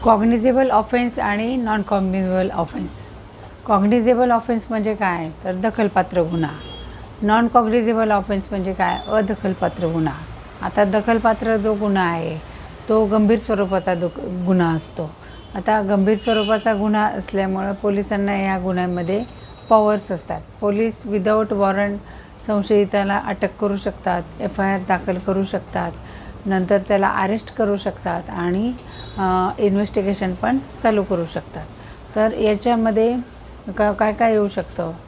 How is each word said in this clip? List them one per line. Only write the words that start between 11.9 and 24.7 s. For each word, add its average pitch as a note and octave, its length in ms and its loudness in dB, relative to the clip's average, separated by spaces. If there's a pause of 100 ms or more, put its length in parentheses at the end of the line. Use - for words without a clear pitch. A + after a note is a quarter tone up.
आहे, E3 340 -2 (520)
तो A3 160 6
गंभीर G#3+ 340 4
स्वरूपाचा F#3+ 560 0
दुक-, F3 500 -4
गुन्हा F3 300 4
असतो. D#3+ 360 -6 (440)
आता G#3+ 260 2
गंभीर G3+ 360 4
स्वरूपाचा A3 560 2
गुन्हा G#3+ 320 2
असल्यामुळं G3 680 -2
पोलिसांना G3+ 640 0
या F#3+ 260 0
गुन्ह्यामध्ये F3+ 600 -2 (460)
पॉवर्स G#3+ 420 4
असतात. - 300 -6 (200)
पोलीस G#3+ 440 0
without G#3+ 480 0
वॉरंट G3+ 460 0 (480)
संशयिताला G3+ 680 2
अटक F#3+ 440 -2
करू G3+ 160 0
शकतात, F#3 440 -2 (200)
एफआयआर G3 460 0